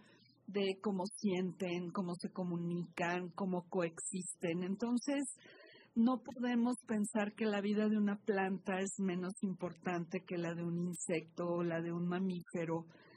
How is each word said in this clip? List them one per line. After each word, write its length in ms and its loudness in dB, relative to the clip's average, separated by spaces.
de 340 0
cómo 260 0
sienten, 840 0
cómo 240 -2
se 160 -6
comunican, 1000 -2
cómo 380 -2
coexisten. 960 -2
Entonces, 600 0
no 280 6
podemos 540 2
pensar 480 0
que 100 -2
la 160 2
vida 260 4
de 120 4
una 180 4
planta 640 2
es 180 -4
menos 440 0
importante 800 -2
que 140 -4
la 160 0
de 80 -4
un 160 0
insecto 680 -2
o 160 2
la 200 0
de 100 -4
un 140 0
mamífero. 800 -2